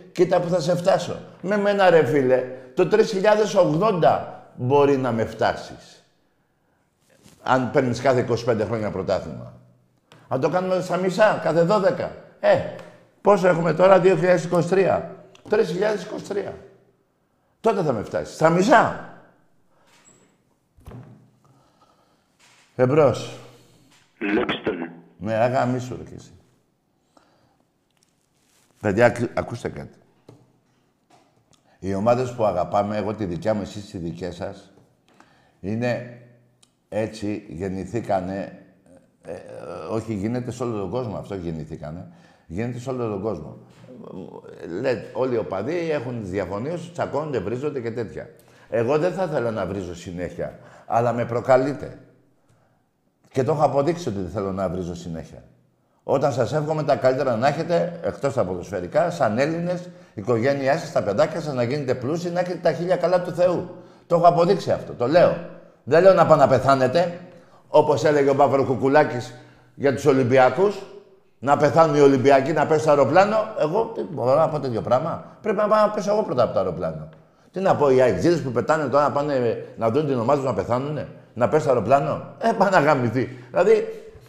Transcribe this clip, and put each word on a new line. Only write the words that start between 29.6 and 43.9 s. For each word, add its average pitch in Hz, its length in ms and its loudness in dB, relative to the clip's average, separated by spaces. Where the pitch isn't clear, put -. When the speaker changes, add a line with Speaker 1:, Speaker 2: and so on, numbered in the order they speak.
Speaker 1:
κάτι. 71 280 -14
Οι 95 140 -6
ομάδες 120 400 0
που 113 120 0
αγαπάμε, 101 520 -2
εγώ 104 160 -4
τη 104 120 -6
δικιά 87 280 -4
μου, 104 80 -4
εσείς 98 280 -12
τις 92 120 -12
δικές 85 340 -10
σας, - 380 -12
είναι 113 640 -6
έτσι, 104 580 -6
γεννηθήκανε, 95 1160 -6
ε, - 100 -16
ε, 90 80 -12
όχι, 110 220 -6
γίνεται 117 380 -6
σε - 120 -10
όλο 113 160 -6
τον 92 100 -6
κόσμο 107 280 -6
αυτό, 87 180 -10
γεννηθήκανε, 80 720 -10
γίνεται 120 340 -8
σε 127 100 -12
όλο 123 200 -6
τον 98 120 -6
κόσμο. 87 360 -8